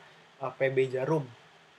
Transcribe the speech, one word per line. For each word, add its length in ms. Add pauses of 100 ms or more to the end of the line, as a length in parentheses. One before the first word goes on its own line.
(440)
eh, 160
P 20 (140)
B 160
Jarum. 320 (560)